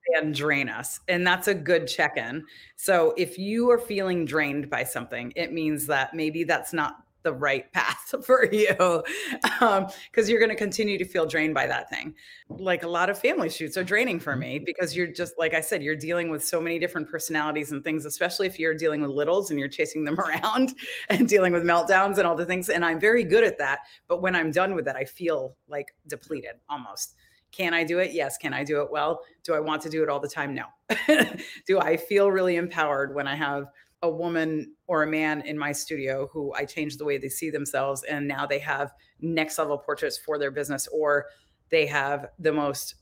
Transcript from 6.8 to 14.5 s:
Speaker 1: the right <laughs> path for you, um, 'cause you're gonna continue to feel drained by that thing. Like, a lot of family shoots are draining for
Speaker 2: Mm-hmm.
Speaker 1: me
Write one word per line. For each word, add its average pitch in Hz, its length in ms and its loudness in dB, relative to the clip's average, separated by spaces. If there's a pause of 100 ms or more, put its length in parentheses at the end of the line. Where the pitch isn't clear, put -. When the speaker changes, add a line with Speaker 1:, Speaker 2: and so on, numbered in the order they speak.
Speaker 1:
the 160 80 0
right 139 400 -2
<laughs> 185 60 0
path 143 360 -2 (100)
for 254 280 6
you, 185 500 4 (580)
um, 196 260 4 (260)
'cause 214 180 4
you're 226 80 4
gonna 214 160 4
continue 208 440 0
to 185 60 -2
feel 175 220 0
drained 160 260 0
by 135 140 2
that 127 240 -4
thing. - 240 -8 (340)
Like, 175 360 -2
a 170 40 -4
lot 175 220 2
of 202 80 -4
family 254 320 2
shoots - 260 -6
are 185 80 -2
draining 202 360 0
for 147 120 -4
Speaker 2:
Mm-hmm. 131 80 -2
Speaker 1:
me 131 200 -6